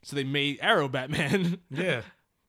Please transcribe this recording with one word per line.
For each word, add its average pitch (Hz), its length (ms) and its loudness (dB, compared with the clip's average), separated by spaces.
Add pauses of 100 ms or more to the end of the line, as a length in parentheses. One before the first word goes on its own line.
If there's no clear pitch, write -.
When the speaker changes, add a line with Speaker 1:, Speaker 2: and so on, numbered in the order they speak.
Speaker 1:
So - 140 -8
they 135 80 0
made 143 360 0
Arrow 170 280 4
Batman. 147 760 0
<laughs> - 60 -18
Speaker 2:
Yeah, 143 320 -2 (460)